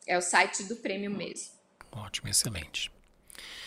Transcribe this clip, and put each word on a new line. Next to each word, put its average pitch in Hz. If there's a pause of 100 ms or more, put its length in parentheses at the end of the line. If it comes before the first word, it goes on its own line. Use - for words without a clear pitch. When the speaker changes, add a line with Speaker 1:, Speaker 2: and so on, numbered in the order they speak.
Speaker 1:
É 180
o 180
site 190
do 214
prêmio 202
mesmo. - (420)
Speaker 2:
Ótimo, 104
excelente. - (760)